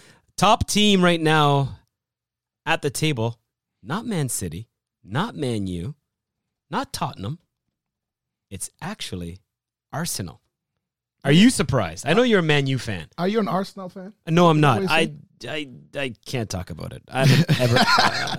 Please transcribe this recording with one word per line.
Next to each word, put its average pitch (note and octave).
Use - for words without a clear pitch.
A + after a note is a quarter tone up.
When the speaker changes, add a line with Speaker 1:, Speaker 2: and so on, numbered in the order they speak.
Speaker 1:
Top G3+
team G3+
right F3
now C#3+
at D#3+
the D3
table, B2
not F#3
Man E3
City, G2
not F3+
Man A#2
U, F#2
not B3
Tottenham. C3+
It's -
actually F#2
Arsenal. A#2+
Are C#3
you G3+
surprised? A#2+
I D3+
know A3+
you're A3+
a E3+
Man D3
U C3+
fan. F2+
Speaker 2:
Are F3
you G#3+
an G#3
Arsenal F#3+
fan? F#3+
Speaker 1:
No, E3+
I'm D#3
not. C#3
Speaker 2:
What F#2+
do E3
you D#3+
Speaker 1:
I, E3
Speaker 2:
say? D3+
Speaker 1:
I, C#3+
I C3+
can't A#2
talk F2
about D#2+
it. -
I'm C3+
an C3
Speaker 2:
<laughs> -
Speaker 1:
Ever-, B2
uh, -